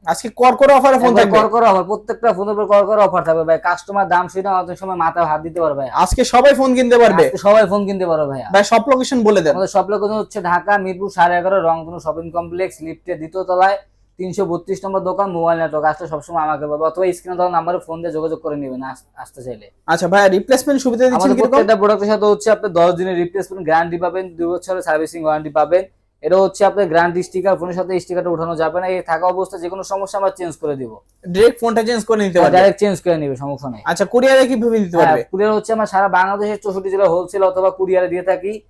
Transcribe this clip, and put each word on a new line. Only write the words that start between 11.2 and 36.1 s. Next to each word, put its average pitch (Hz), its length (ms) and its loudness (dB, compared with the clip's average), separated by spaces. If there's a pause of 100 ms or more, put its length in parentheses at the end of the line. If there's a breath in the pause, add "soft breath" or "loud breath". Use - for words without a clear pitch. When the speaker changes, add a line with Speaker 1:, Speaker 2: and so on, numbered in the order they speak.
Speaker 2:
এগারো, 190 180 0 (100)
রংধনু 165 380 -4
শপিং 156 200 -6 (100)
কমপ্লেক্স, 175 400 -6 (100)
লিফটে 165 360 -10
দ্বিতীয় 170 280 -8
তলায়, 190 280 2 (420)
তিনশো 185 320 -4
বত্রিশ 175 340 -6
নম্বর 190 240 -4
দোকান। 196 180 -2 (100)
মোবাইল 165 240 0
নেটওয়ার্ক 156 300 -2
আসলে 165 220 -10
সবসময় 160 320 -6
আমাকে 151 260 -4
পাবে, 151 180 -4
অথবা 175 160 -2 (120)
স্ক্রিনে 180 220 -12
দেওয়া 180 180 0
নাম্বারে 175 280 -2
ফোন 165 160 -12
দিয়ে 170 160 -8
যোগাযোগ 160 280 -6
করে 147 160 -6
নেবেন 131 300 -10
আস-, - 160 -20 (160)
আসতে - 220 -20
চাইলে। 117 220 -14 (240)
Speaker 1:
আচ্ছা 170 200 0
ভাইয়া, 202 160 6 (100)
রিপ্লেসমেন্ট 262 480 2
সুবিধা 233 180 2
দিচ্ছেন 254 160 2
Speaker 2:
আমাদের 254 180 2
Speaker 1:
কিরকম? 226 140 2
Speaker 2:
প্রত্যেকটা 220 300 4
প্রোডাক্টের 202 300 2
সাথে 208 200 2
হচ্ছে 208 240 0
আপনি 208 120 -8 (120)
দশ 170 100 6 (100)
দিনের 185 220 -2
রিপ্লেসমেন্ট 185 480 -6
গ্যারান্টি 170 340 0
পাবেন, 185 220 -4 (120)
দুই 170 140 -4
বছরের 180 360 -6
সার্ভিসিং 160 360 -4
ওয়ারেন্টি 156 360 -4
পাবেন। 170 240 2 (400)
এটা 185 200 2
হচ্ছে 185 260 -2
আপনার 190 220 0
গ্যারান্টি 175 360 0
স্টিকার, 185 320 -2
ফোনের 175 200 -6
সাথে 180 120 -4 (120)
স্টিকারটা 175 320 -4
উঠানো 165 260 -6
যাবে 160 200 -2
না। 185 120 -4
এই 185 40 -2 (140)
থাকা 160 220 -2
অবস্থায় 185 300 -6
যে 175 100 -8
কোনো 190 180 -12
সমস্যা 196 280 -8
আমরা 190 200 0
চেঞ্জ 170 220 -8
করে 147 200 -4
দিব। 117 100 -10 (420)
Speaker 1:
ডাইরেক্ট 233 280 4
ফোনটা 226 260 0
চেঞ্জ 233 200 -2
করে 220 160 0
নিতে 190 80 0
Speaker 2:
হ্যাঁ, 170 120 4
Speaker 1:
পারবে? 175 140 4
Speaker 2:
ডাইরেক্ট 190 240 6
চেঞ্জ 202 220 0
করে 175 200 0
নিবে, 139 200 -4
সমস্যা 139 300 -10
নাই। - 160 -16
Speaker 1:
আচ্ছা, 175 240 0
কুরিয়ারে 262 360 4
কিভাবে 233 340 0
নিতে 175 140 -4
Speaker 2:
হ্যাঁ, 160 160 4
Speaker 1:
পারবে? - 80 0 (100)
Speaker 2:
কুরিয়ার 208 260 0
হচ্ছে 208 180 -4
আমরা 214 180 -2
সারা 196 140 2 (100)